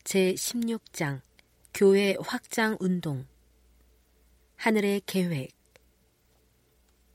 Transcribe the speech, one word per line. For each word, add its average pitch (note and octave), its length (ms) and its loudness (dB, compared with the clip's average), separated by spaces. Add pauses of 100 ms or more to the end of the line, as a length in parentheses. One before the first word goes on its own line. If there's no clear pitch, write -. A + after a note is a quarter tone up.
제십육 G#3+ 880 -2
장, C#3 280 -4 (540)
교회 G3 460 4
확장 - 580 -2
운동. E3 480 -2 (1300)
하늘의 G3+ 500 0
계획. F3 460 -2 (1600)